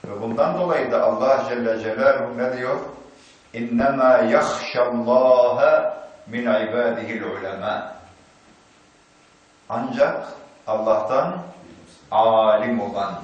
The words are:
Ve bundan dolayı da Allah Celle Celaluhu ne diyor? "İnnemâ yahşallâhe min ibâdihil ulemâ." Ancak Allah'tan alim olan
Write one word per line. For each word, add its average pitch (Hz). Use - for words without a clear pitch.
Ve 104
bundan -
dolayı 156
da -
Allah 107
Celle 113
Celaluhu 120
ne 127
diyor? 127
"İnnemâ 127
yahşallâhe 123
min 113
ibâdihil 113
ulemâ." 95
Ancak 117
Allah'tan 113
alim 110
olan 101